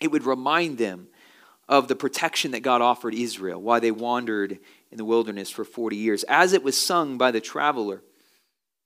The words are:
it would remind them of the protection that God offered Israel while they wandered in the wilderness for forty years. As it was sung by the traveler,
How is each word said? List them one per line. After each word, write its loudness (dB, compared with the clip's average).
it 0
would 0
remind 0
them -4
of 6
the 0
protection -4
that -6
God 4
offered 2
Israel -6
while 2
they 2
wandered -2
in -20
the -8
wilderness 0
for -8
forty -6
years. 0
As 4
it 4
was 0
sung 0
by 4
the 0
traveler, -4